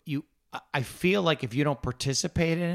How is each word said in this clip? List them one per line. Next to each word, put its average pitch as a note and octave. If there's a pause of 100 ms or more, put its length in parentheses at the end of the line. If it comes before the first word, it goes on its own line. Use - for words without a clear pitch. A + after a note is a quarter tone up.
you, D3 (280)
I, B2 (140)
I C#3+
feel F3+
like D#3+
if A2+
you C#3
don't C#3+
participate E3
in F3